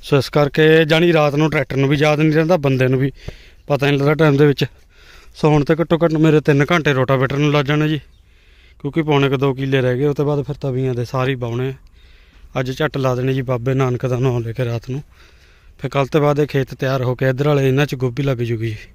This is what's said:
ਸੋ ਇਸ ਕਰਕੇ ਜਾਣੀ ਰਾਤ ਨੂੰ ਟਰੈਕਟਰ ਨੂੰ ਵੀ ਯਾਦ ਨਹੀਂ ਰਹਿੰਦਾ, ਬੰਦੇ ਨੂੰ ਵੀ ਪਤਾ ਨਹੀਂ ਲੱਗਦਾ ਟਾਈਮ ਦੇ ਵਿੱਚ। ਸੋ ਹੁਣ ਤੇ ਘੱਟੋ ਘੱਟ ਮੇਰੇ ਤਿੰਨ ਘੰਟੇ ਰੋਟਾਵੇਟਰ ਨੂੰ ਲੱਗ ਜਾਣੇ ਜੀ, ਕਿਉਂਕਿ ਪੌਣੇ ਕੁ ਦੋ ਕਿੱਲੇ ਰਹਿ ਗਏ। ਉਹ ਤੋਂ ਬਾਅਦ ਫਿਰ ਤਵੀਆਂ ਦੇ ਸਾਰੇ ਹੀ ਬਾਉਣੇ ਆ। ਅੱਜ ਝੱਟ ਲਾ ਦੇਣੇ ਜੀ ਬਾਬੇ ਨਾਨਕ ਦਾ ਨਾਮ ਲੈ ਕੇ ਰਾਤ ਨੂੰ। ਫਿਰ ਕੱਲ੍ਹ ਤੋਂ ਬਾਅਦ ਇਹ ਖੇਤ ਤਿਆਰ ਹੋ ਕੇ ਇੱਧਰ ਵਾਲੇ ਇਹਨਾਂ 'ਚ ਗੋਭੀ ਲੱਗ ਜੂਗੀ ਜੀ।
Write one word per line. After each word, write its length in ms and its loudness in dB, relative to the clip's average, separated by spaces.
ਸੋ 140 0
ਇਸ 120 0
ਕਰਕੇ 340 0
ਜਾਣੀ 280 2
ਰਾਤ 220 2
ਨੂੰ 160 2
ਟਰੈਕਟਰ 260 -2
ਨੂੰ 120 2
ਵੀ 80 2
ਯਾਦ 220 2
ਨਹੀਂ 140 2
ਰਹਿੰਦਾ, 240 2
ਬੰਦੇ 300 0
ਨੂੰ 120 0
ਵੀ 120 -2
ਪਤਾ 180 0
ਨਹੀਂ 120 2
ਲੱਗਦਾ 180 2
ਟਾਈਮ 220 4
ਦੇ 100 6
ਵਿੱਚ। 180 0
ਸੋ 140 2
ਹੁਣ 140 4
ਤੇ 120 2
ਘੱਟੋ 220 0
ਘੱਟ 180 0
ਮੇਰੇ 260 4
ਤਿੰਨ 300 2
ਘੰਟੇ 220 0
ਰੋਟਾਵੇਟਰ 440 0
ਨੂੰ 140 0
ਲੱਗ 140 0
ਜਾਣੇ 240 0
ਜੀ, 100 -2
ਕਿਉਂਕਿ 240 -6
ਪੌਣੇ 260 2
ਕੁ 80 0
ਦੋ 160 0
ਕਿੱਲੇ 280 -2
ਰਹਿ 160 0
ਗਏ। 80 -2
ਉਹ 80 0
ਤੋਂ 120 -2
ਬਾਅਦ 180 -2
ਫਿਰ 140 -8
ਤਵੀਆਂ 360 -4
ਦੇ 120 -4
ਸਾਰੇ 260 -4
ਹੀ 60 -2
ਬਾਉਣੇ 320 -6
ਆ। 40 -10
ਅੱਜ 120 -4
ਝੱਟ 260 -4
ਲਾ 180 0
ਦੇਣੇ 180 -2
ਜੀ 100 -2
ਬਾਬੇ 300 -4
ਨਾਨਕ 320 -2
ਦਾ 140 -2
ਨਾਮ 200 0
ਲੈ 120 -8
ਕੇ 140 -4
ਰਾਤ 240 -8
ਨੂੰ। 120 -6
ਫਿਰ 100 -8
ਕੱਲ੍ਹ 180 0
ਤੋਂ 140 0
ਬਾਅਦ 180 2
ਇਹ 80 2
ਖੇਤ 280 -2
ਤਿਆਰ 280 -2
ਹੋ 120 -2
ਕੇ 140 0
ਇੱਧਰ 180 0
ਵਾਲੇ 200 2
ਇਹਨਾਂ 180 2
'ਚ 100 -6
ਗੋਭੀ 280 -4
ਲੱਗ 160 -2
ਜੂਗੀ 300 -4
ਜੀ। 80 -8